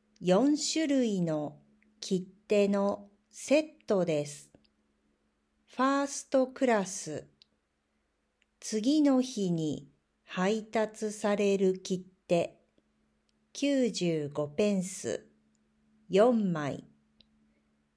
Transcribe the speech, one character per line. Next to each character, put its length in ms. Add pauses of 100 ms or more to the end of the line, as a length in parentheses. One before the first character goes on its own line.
(200)
四 360
種 300
類 340
の 380 (400)
切 300 (180)
手 220
の 400 (200)
セ 300
ッ 60 (240)
ト 160
で 220
す。 240 (1200)
フ 80
ァ 220
ー 20
ス 240
ト 160
ク 200
ラ 200
ス。 400 (1300)
次 420
の 180
日 300
に 400 (340)
配 400
達 480
さ 240
れ 200
る 220
切 260 (220)
手、 320 (920)
九 380
十 440
五 140
ペ 240
ン 100
ス、 420 (840)
四 440
枚。 320 (1120)